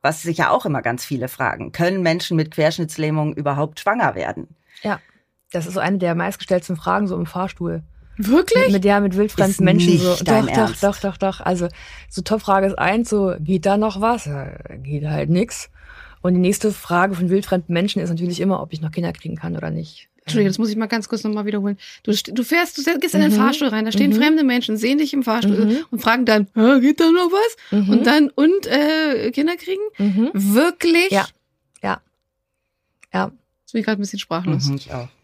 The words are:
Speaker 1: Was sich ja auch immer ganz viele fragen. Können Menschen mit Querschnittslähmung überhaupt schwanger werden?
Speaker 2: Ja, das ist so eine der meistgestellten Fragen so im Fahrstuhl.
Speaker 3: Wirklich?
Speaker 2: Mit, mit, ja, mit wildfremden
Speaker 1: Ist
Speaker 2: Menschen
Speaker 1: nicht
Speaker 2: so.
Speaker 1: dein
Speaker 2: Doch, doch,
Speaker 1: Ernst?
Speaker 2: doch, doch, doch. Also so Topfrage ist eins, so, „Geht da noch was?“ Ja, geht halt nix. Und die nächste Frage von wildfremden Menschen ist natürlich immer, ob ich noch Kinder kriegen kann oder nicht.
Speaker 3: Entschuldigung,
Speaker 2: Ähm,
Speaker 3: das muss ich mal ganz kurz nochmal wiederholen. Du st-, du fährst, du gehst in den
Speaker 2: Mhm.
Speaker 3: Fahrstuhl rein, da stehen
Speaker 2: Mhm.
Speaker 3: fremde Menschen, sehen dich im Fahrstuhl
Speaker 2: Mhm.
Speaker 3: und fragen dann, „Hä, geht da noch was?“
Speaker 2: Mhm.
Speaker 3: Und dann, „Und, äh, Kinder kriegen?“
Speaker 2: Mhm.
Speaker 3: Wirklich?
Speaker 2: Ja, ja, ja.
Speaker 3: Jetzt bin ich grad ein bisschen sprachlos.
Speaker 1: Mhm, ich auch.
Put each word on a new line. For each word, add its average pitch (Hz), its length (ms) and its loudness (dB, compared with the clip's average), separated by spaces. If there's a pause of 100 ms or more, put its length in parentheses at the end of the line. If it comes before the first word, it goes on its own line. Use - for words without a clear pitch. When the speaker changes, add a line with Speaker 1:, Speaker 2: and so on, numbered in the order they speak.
Speaker 1:
Was 156 200 -2
sich 165 160 -4
ja 165 140 2
auch 254 140 0
immer 143 160 -2
ganz 120 220 -4
viele 127 240 -6
fragen. - 460 -6
Können 185 280 0
Menschen 170 360 0
mit 156 140 -2
Querschnittslähmung 156 840 -2
überhaupt 147 480 -4
schwanger 202 340 0
werden? 80 320 -6 (340)
Speaker 2:
Ja, 202 200 -6 (500)
das 170 160 -6
ist 180 60 -12
so 185 80 -4
eine 185 160 -2
der 175 180 -2
meistgestellten 175 600 -4
Fragen 185 300 -2
so 180 100 -6
im 175 80 -4
Fahrstuhl. 170 580 -8 (320)
Speaker 3:
Wirklich? 359 500 4
Speaker 2:
Mit, 320 80 4
mit, 190 120 2
ja, 202 160 6
mit 190 160 0
wildfremden 202 340 2
Speaker 1:
Ist 190 100 -2
Speaker 2:
Menschen 175 320 6
Speaker 1:
nicht 165 100 4
Speaker 2:
so. 180 200 0
Speaker 1:
dein 220 220 4
Speaker 2:
Doch, - 80 -4
doch, - 40 2
Speaker 1:
Ernst? 208 260 0
Speaker 2:
doch, 202 160 2
doch, 196 180 -4
doch. 190 240 -4
Also 175 260 -2 (420)
so - 120 -8
Topfrage 196 460 0
ist 196 120 -4
eins, 214 300 0
so, 202 300 0
„Geht 160 260 -2
da 202 120 4
noch 208 220 -2
was?“ 226 260 -2
Ja, 143 200 -8 (320)
geht 143 300 -8
halt 147 220 -4
nix. 185 400 -2 (520)
Und 180 120 0
die 180 60 2
nächste 208 320 0
Frage 185 440 -2
von 175 140 -2
wildfremden 185 440 0
Menschen 185 280 0
ist 170 80 -4
natürlich 170 320 -4
immer, 185 200 0
ob - 120 -10
ich 156 80 -10
noch 156 100 -6
Kinder 170 220 -4
kriegen 165 240 -12
kann 165 180 -8
oder 160 160 -8
nicht. 160 380 -12 (140)
Speaker 3:
Entschuldigung, 196 240 0
Speaker 2:
Ähm, - 40 2
Speaker 3:
das 190 60 -4
muss 220 120 0
ich 208 60 -4
mal 220 120 -2
ganz 214 200 -4
kurz 220 160 -6
nochmal 208 220 -4
wiederholen. 202 320 -2 (260)
Du - 80 -2
st-, 208 260 -2
du 247 60 -2
fährst, 339 340 -2
du 302 220 -2
gehst 320 160 -2
in 190 60 6
den 302 100 4
Speaker 2:
Mhm. 214 40 4
Speaker 3:
Fahrstuhl 285 340 2
rein, 220 160 -2
da 226 80 -4
stehen 202 180 2
Speaker 2:
Mhm. 208 40 4
Speaker 3:
fremde 311 280 4
Menschen, 240 320 0
sehen 233 220 0
dich 302 160 -2
im 277 100 0
Fahrstuhl 208 420 2
Speaker 2:
Mhm. 220 120 2 (120)
Speaker 3:
und 214 120 -6
fragen 240 240 2
dann, 214 300 4
„Hä, 240 260 6
geht 285 180 2
da 330 100 4
noch 349 220 4
was?“ 440 240 0 (160)
Speaker 2:
Mhm. 196 180 2
Speaker 3:
Und 240 160 4
dann, 294 260 4
„Und, 349 360 2
äh, 294 640 0
Kinder 302 240 -2
kriegen?“ 381 260 -8 (160)
Speaker 2:
Mhm. 208 360 2
Speaker 3:
Wirklich? 330 800 2
Speaker 2:
Ja, 294 140 2 (560)
ja, 98 200 -6 (1120)
ja. 190 180 -2 (300)
Speaker 3:
Jetzt - 100 -20
bin 226 80 -2
ich 208 60 -4
grad 220 120 0
ein 202 40 -6
bisschen 202 180 -8
sprachlos. 165 480 -2
Speaker 1:
Mhm, 139 80 0
ich 135 160 -12
auch. 127 160 -10 (160)